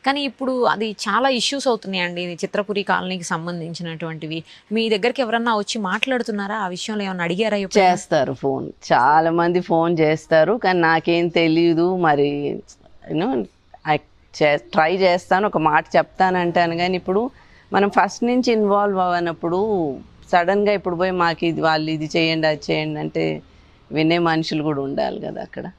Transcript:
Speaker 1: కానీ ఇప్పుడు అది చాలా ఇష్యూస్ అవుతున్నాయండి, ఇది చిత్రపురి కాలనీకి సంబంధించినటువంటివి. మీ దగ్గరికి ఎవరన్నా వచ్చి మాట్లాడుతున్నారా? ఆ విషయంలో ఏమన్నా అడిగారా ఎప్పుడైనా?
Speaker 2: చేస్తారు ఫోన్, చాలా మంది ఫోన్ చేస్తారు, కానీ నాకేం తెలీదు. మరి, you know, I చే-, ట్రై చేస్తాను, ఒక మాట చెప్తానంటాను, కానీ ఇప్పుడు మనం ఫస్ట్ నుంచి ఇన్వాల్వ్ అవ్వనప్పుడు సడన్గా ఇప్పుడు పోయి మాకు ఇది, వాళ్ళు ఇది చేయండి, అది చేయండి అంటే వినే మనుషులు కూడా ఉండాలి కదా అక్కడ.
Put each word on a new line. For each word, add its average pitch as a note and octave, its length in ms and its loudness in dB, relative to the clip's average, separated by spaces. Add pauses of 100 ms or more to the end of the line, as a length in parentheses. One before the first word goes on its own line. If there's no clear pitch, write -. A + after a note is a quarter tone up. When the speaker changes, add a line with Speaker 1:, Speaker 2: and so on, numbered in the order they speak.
Speaker 1:
కానీ C#4+ 160 0
ఇప్పుడు B3+ 420 -4
అది G#3+ 260 0
చాలా A3 380 0
ఇష్యూస్ C4 400 -2
అవుతున్నాయండి, F3+ 540 -2
ఇది F3 120 -6
చిత్రపురి G3 480 -4
కాలనీకి F3+ 420 -2
సంబంధించినటువంటివి. E3 1200 -8 (280)
మీ A3+ 160 0
దగ్గరికి A#3 340 0
ఎవరన్నా A#3 340 0
వచ్చి G#3 240 -4
మాట్లాడుతున్నారా? G#3 760 -2
ఆ G3 120 -4
విషయంలో G3+ 360 -6
ఏమన్నా F#3 200 -4
అడిగారా G#3 320 0
ఎప్పుడైనా? G3 360 4
Speaker 2:
చేస్తారు D3+ 400 0
ఫోన్, C3+ 360 -4 (240)
చాలా D3+ 380 4
మంది E3+ 300 2
ఫోన్ E3+ 400 2
చేస్తారు, D#3 520 4
కానీ F#3 280 0
నాకేం E3+ 480 2
తెలీదు. E3+ 680 2
మరి, C#3+ 600 0 (560)
you D#3 100 -2
know, A#3 220 -2 (460)
I D3 80 2 (440)
చే-, D3 180 4 (120)
ట్రై D#3+ 240 2
చేస్తాను, F#3 500 2
ఒక E3+ 120 -2
మాట D#3 260 2 (120)
చెప్తానంటాను, F3 800 0
కానీ F3+ 200 -2
ఇప్పుడు F#3+ 340 -2 (420)
మనం G3 180 2
ఫస్ట్ G3 340 0
నుంచి B3 280 2
ఇన్వాల్వ్ G3+ 460 2
అవ్వనప్పుడు F3 960 -2 (380)
సడన్గా G3 400 2
ఇప్పుడు F3+ 240 -2
పోయి F#3 140 0
మాకు E3+ 340 0
ఇది, D#3+ 160 -2
వాళ్ళు D#3 300 0
ఇది D#3 260 -4
చేయండి, D#3+ 300 0
అది D3+ 140 0 (100)
చేయండి D#3 300 -4
అంటే D#3 420 -4 (500)
వినే D#3+ 260 2
మనుషులు D#3+ 440 -2
కూడా D3 180 -2
ఉండాలి C#3 400 -4
కదా - 220 -10
అక్కడ. - 360 -12